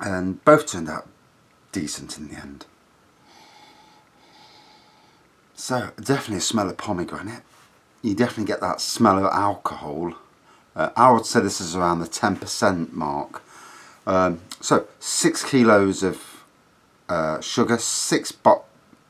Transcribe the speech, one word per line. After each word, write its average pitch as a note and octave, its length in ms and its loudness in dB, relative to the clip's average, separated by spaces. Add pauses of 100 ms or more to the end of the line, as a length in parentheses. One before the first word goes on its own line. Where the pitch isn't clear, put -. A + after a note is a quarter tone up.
and F#2 420 -4
both D3+ 220 6
turned E2 240 -8
out D#2 180 -10 (640)
decent D2 460 -8
in D2+ 120 -14
the D#2+ 60 -14
end. C#2+ 300 -16 (3000)
So A#2+ 440 -6
definitely A2 400 -4
a F2 40 -4
smell G#2 260 0
of F2 100 -8
pomegranate. F2+ 640 -8 (580)
You G#2 140 0
definitely A2+ 300 0
get G2 160 -4
that F#2 200 -4
smell G2 380 4
of G2 120 2
alcohol. F2 840 -4 (600)
Uh, D#2 220 0
I B2 140 8
would A2+ 160 4
say A#2 140 2
this G2 200 -2
is E2+ 140 -6
around F2 240 0
the E2+ 80 -6
ten G2 300 -2
percent F2+ 580 -2
mark. C#2+ 480 -8 (640)
Um, F#2 340 2 (200)
so - 260 0 (120)
six - 440 -2
kilos G#2 580 4
of, - 300 -4 (760)
uh, D#2+ 320 -2
sugar, A#2 380 0
six - 540 -2
bo-, - 340 4 (440)